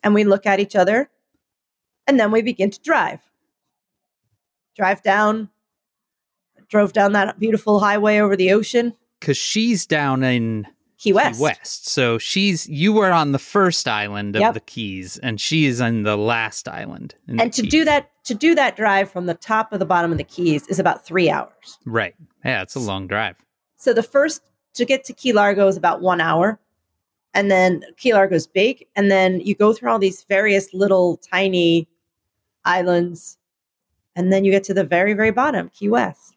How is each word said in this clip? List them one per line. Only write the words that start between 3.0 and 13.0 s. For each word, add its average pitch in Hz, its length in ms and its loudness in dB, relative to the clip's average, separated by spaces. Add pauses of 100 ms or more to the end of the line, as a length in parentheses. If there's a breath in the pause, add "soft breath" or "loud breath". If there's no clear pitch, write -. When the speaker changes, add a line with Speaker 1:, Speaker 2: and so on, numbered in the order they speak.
Speaker 1:
Drive 196 280 -2
down, 214 460 0 (1200)
drove 208 240 0
down 202 180 2
that 202 260 -2
beautiful 214 440 0
highway 208 380 2
over 202 160 2
the 185 180 2
ocean. 233 400 0 (260)
Speaker 2:
'Cause 143 180 -2
she's 220 480 -2
down 139 380 0
in 113 440 -2 (320)
Speaker 1:
Key 196 140 0
West. 196 260 0
Speaker 2:
Key 139 40 0
West. - 460 -6
So 120 280 0
she's, 190 520 -2
you 160 240 0
were 202 180 2